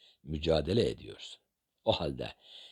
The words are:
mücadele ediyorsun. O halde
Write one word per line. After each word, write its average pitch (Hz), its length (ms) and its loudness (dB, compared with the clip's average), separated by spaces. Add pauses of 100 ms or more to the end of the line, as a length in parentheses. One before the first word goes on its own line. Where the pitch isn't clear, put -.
(220)
mücadele 80 680 2
ediyorsun. - 500 -12 (440)
O 110 80 4
halde 67 400 -4 (400)